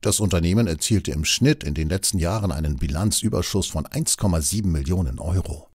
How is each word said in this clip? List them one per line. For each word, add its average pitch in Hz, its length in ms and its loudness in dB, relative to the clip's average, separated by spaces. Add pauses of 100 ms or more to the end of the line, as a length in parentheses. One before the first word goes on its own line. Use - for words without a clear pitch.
Das - 180 0
Unternehmen 95 480 4
erzielte 85 440 0
im 73 140 -2
Schnitt - 380 2
in 73 100 -2
den 78 160 0
letzten 95 300 0
Jahren 95 320 0
einen 76 260 -2
Bilanzüberschuss 90 880 0
von 76 200 -4
eins - 300 -2
Komma 87 220 2
sieben 95 320 0
Millionen 76 480 0
Euro. - 580 -4